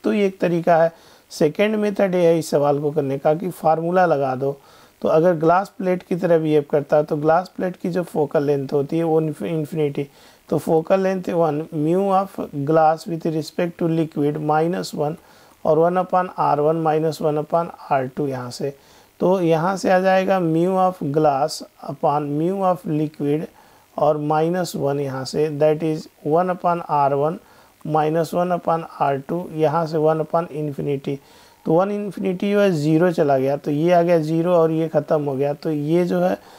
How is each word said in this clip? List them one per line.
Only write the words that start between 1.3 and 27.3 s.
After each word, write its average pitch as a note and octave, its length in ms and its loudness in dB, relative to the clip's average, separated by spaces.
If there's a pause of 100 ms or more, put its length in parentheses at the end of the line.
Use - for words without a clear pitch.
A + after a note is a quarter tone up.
सेकेंड G3+ 460 0
मेथड G3+ 380 0
ये F3+ 120 4
है E3 120 4
इस D#3+ 120 -6
सवाल C#3+ 300 2
को D3 100 -2
करने C#3 280 -2
का D#3 160 2
कि F3 160 -4
फार्मूला E3 560 0
लगा C#3 280 0
दो। C3+ 180 -2 (500)
तो - 60 0
अगर D#3+ 260 4
ग्लास E3+ 440 0
प्लेट F#3 240 -2
की - 140 -4
तरह E3+ 220 2
बिहेव D3+ 320 2
करता D3+ 260 0
है D3+ 80 4
तो D#3 120 -4
ग्लास D#3 400 0
प्लेट F3+ 200 -4
की F#3+ 140 -6
जो F3 120 -2
फोकल D#3 400 -2
लेंथ C#3 300 -2
होती D3 260 0
है E3 60 0
वो D#3+ 160 2
इन्फि-, D#3 280 -4
इन्फिनिटी, D3+ 580 -4 (420)
तो E3 100 0
फोकल E3 420 2
लेंथ F#3+ 280 -2
वन, E3 320 0 (140)
mu E3 380 0
of F#3+ 260 -2 (280)
glass D#3+ 400 2
with E3 280 -6
respect E3+ 440 -4
to F3 100 0
liquid D#3 540 -2
minus D#3+ 520 -2
one D3+ 220 -4 (480)
और D#3 160 4
one F3+ 220 2
upon F3+ 360 -2
R D3 240 2
one D#3+ 220 2
minus D#3 360 0
one D3+ 240 0
upon E3+ 260 -2 (200)
आर C3+ 160 0 (100)
टू D3 100 -4
यहाँ B2+ 240 -8
से, C#3 240 -8 (460)
तो F#3 200 2
यहाँ E3 360 0
से - 140 -2
आ F#3 100 4
जाएगा F#3+ 400 2
mu E3 260 0 (140)
of F#3 220 0 (100)
glass D3+ 500 0 (280)
upon D3 480 -2
mu F#3 240 -2 (100)
of F3 200 -8
liquid D3+ 540 -2 (500)
और D3+ 220 2
माइनस D#3+ 580 0
वन C#3+ 240 -2
यहाँ C3 240 -6
से, D3+ 240 -2 (100)
that D3+ 260 2
is D#3 220 -4 (200)
one E3+ 240 2
upon F3 300 -2 (100)
R C#3+ 260 2
one D3+ 220 0 (480)